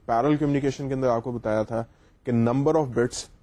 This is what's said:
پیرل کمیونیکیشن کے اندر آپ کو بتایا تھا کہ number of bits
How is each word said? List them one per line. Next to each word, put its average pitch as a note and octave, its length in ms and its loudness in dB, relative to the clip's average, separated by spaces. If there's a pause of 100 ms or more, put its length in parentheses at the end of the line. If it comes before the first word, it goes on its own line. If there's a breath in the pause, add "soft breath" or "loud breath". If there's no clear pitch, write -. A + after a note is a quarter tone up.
پیرل B2+ 320 2
کمیونیکیشن C#3+ 500 -2
کے C3+ 60 -4
اندر C3 140 0
آپ A#2 160 0
کو B2+ 80 -6
بتایا A2 320 -2
تھا A2+ 200 -4 (400 soft breath)
کہ - 80 -4
number A#2+ 420 2
of D#3 120 2
bits B2 400 -2 (180)